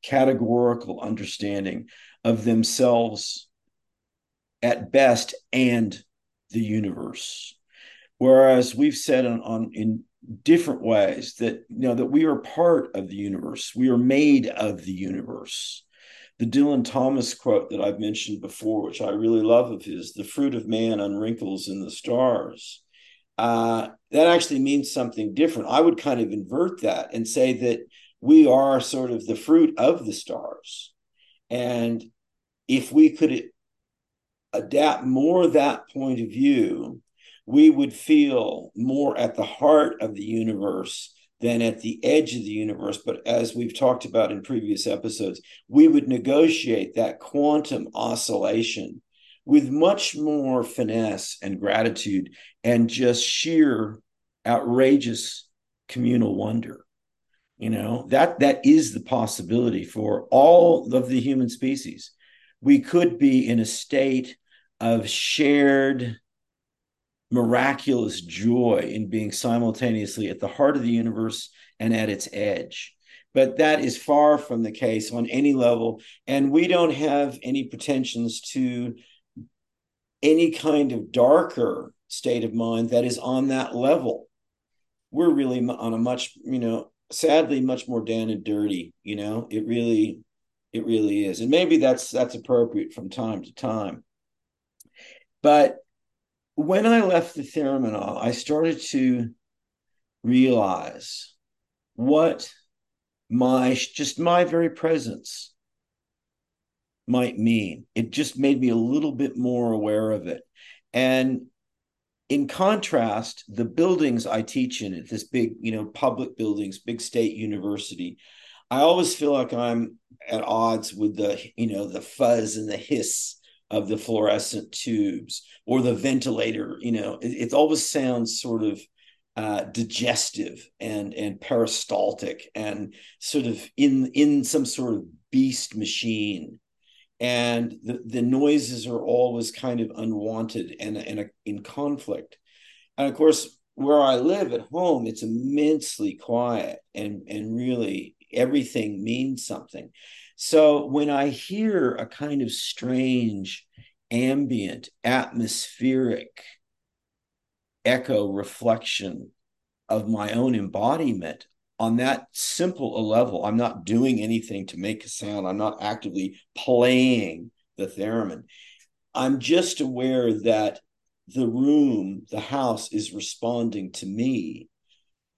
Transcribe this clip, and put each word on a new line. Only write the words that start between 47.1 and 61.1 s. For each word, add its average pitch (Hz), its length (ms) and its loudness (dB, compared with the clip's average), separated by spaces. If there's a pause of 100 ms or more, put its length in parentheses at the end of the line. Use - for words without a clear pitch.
quantum 147 760 0
oscillation 110 1080 -4 (420)
with 135 260 6
much 170 480 2
more 143 460 0
finesse 110 800 -4
and 98 160 -6
gratitude 101 720 -2 (320)
and 117 260 4
just 123 340 2
sheer 127 760 2 (480)
outrageous 120 1000 2 (400)
communal 120 480 0
wonder. 110 480 -4 (760)
You 113 120 -6
know, 107 400 -4
that, 160 300 4
that 139 260 2
is 147 280 6
the - 80 -8
possibility 113 800 -2
for 107 480 -4
all 165 640 8
of 127 140 0
the 127 100 0